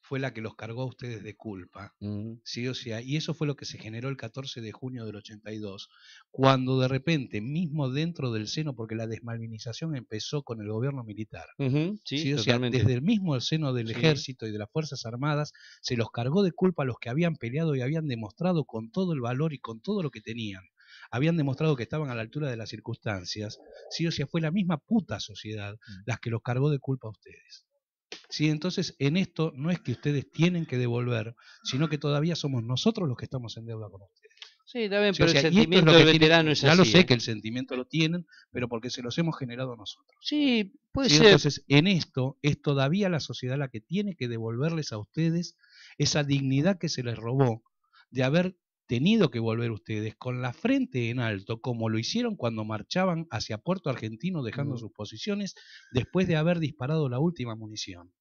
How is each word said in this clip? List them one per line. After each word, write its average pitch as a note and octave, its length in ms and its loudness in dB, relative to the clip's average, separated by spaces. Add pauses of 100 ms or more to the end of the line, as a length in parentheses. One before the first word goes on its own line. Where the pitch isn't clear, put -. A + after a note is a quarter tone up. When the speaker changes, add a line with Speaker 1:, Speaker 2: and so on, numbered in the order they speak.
Speaker 1:
fue C3+ 140 -6
la C3+ 160 -4
que A2+ 60 -10
los G#2+ 160 -10
cargó A#2 260 -10
a C3 40 -6
ustedes A#2+ 360 -12
de G#2 140 -14
culpa, G2 640 -14
Speaker 2:
Ujú. G#2 440 -8
Speaker 1:
¿sí? A#2+ 220 -8
O B2+ 80 -4
sea, A#2 260 -8
y C3 160 -6
eso D#3+ 180 -4
fue D#3 120 -2
lo C#3+ 80 -2
que - 100 -16
se - 140 -12
generó A2+ 300 -10
el C3+ 80 -8
catorce B2+ 440 -12
de A2 120 -10
junio B2+ 340 -10
del G#2 100 -10
ochenta G#2 360 -16
y A2 60 -8
dos, G#2 300 -10 (420)
cuando C3 500 2
de B2+ 80 2
repente, C3+ 520 -2
mismo D3 480 -4
dentro C#3+ 440 -4
del G#2+ 160 -4
seno, D#3 260 -4
porque A2+ 220 -8
la A2+ 100 -4
desmalvinización A#2 880 -8
empezó A#2+ 480 -6
con A2+ 180 -8
el G#2 80 -8
gobierno B2 360 -4
militar, G2+ 420 -12 (120)
Speaker 2:
Ujú, D3+ 460 0
sí, C#3 140 -4
Speaker 1:
¿sí? D3 160 0
O D3 40 0
sea, A2+ 160 4
Speaker 2:
totalmente. B2 240 2
Speaker 1:
desde A#2 160 4
el B2 80 0
mismo F#3 380 2
seno D3+ 320 0
del A#2 140 -2
Speaker 2:
Sí. A2+ 60 -4
Speaker 1:
ejército B2+ 540 0
y G#2+ 40 -6
de G#2 80 -6
las G#2 140 -8
Fuerzas D3 340 -6
Armadas, D3 460 -2 (280)
se - 160 -4
los A2+ 140 0
cargó C#3 320 0
de F3+ 100 4
culpa F3+ 300 2
a C3+ 40 0
los A#2+ 120 -4
que - 100 -10
habían D#3+ 280 0
peleado C#3+ 400 -2
y B2+ 40 -2
habían D#3 280 -2
demostrado C#3 560 -2
con A2+ 260 -8
todo F#3 220 -2
el C#3+ 80 -2
valor B2+ 340 -2
y - 60 -14
con A2+ 200 -12
todo G3 220 -2
lo D3 80 -4
que A2 100 -14
tenían. G#2 440 -8 (460)
Habían D#3 260 2
demostrado D3 400 0
que A2+ 80 -6
estaban D#3 260 -6
a B2 40 -6
la A2+ 80 -6
altura C#3 280 -6
de A#2 60 -6
las A2 140 -10
circunstancias, G#2+ 880 -8 (320)
¿sí? E3 160 -2
O D#3+ 60 0
sea, C#3 140 -4
fue E3+ 140 -2
la D#3 100 0
misma F3 280 0
puta E3+ 420 -2
sociedad G#2 540 -10
Speaker 2:
Mm. A2 180 -18 (140)
Speaker 1:
las A#2+ 120 -4
que - 120 -8
los A2+ 120 -2
cargó C3 280 0
de C#3 100 0
culpa C3+ 280 -6
a A2 40 -12
ustedes. - 540 -20 (640)
Sí, D3+ 220 0
entonces, E3 480 -4
en C#3+ 180 2
esto D#3+ 400 -2
no D3 140 -4
es F3 100 -2
que B2 120 -4
ustedes C#3+ 380 -4
tienen E3+ 360 2
que B2+ 120 -4
devolver, A#2+ 560 -2 (300)
sino D3 240 0
que D3+ 100 -2
todavía D3 380 0
somos C3 260 -2
nosotros D#3+ 460 0
los A#2+ 80 -2
que - 80 -10
estamos A#2+ 320 -8
en A2+ 100 -14
deuda A2 240 -10
con G2 120 -20
ustedes. - 320 -20 (320)
Speaker 2:
Sí, A#3+ 180 -6
está G3+ 160 2
bien, G#3 140 4
Speaker 1:
Sí, D3+ 80 4
o E3+ 40 8
Speaker 2:
pero E3 60 6
el C#3+ 80 8
Speaker 1:
sea, - 20 4
y D#3+ 40 4
esto - 20 6
es E3 60 4
Speaker 2:
sentimiento F3+ 320 8
Speaker 1:
lo D#3 60 10
Speaker 2:
del - 140 12
Speaker 1:
que D#3+ 60 8
tiene, D#3+ 140 8
Speaker 2:
veterano D#3+ 240 8
es C#3 100 2
Speaker 1:
ya C#3 140 8
lo F#3 80 10
Speaker 2:
así, A2+ 100 6
Speaker 1:
sé E3 80 10
Speaker 2:
¿eh? F3+ 60 6
Speaker 1:
que C3 80 6
el A2+ 80 2
sentimiento A#2 540 -4
lo B2+ 100 -4
tienen, D#3+ 400 0 (240)
pero B2 180 -4
porque A#2 220 -6
se B2+ 120 -10
los A#2+ 160 -6
hemos E3 200 0
generado B2 380 -8
nosotros. - 460 -18
Speaker 2:
Sí, B3+ 520 0 (180)
puede C4+ 180 0
Speaker 1:
Sí, D3 60 8
Speaker 2:
ser. F#3 100 10
Speaker 1:
entonces, D3+ 420 8
en D3 180 8
esto C#3+ 560 0
es D3 180 0
todavía D3 480 2
la E3 120 0
sociedad B2+ 380 -6
la C#3 100 -4
que A2+ 120 -10
tiene G3 340 -4
que B2 140 -6
devolverles A#2 640 -4
a G#2+ 60 -6
ustedes E3 580 -2 (420)
esa D3 240 2
dignidad C#3 560 2
que E3 120 -4
se C3 120 -4
les A#2 140 -4
robó A#2 460 2 (480)
de B2+ 140 0
haber F3 320 2 (320)
tenido E3 420 4
que A#2 80 -4
volver A2+ 320 -2
ustedes G#2+ 460 -6
con B2 260 -6
la B2+ 100 -4
frente A#3+ 560 0
en A#2+ 120 -2
alto, A2+ 400 -4
como A#2 280 -2
lo A2 100 2
hicieron A3 380 -2
cuando A2+ 280 -2
marchaban D#3+ 640 -2
hacia A2 260 -6
Puerto F3 320 -4
Argentino C3 540 -6
dejando B2+ 320 -4
Speaker 2:
Ujú. A#2 60 -8
Speaker 1:
sus A2 120 -14
posiciones F#3 640 -8 (380)
después E3+ 360 0
de E3 80 2
haber E3+ 220 2
disparado D3+ 500 -2
la A#2+ 100 -4
última C#3+ 360 -2
munición. G#2 680 -12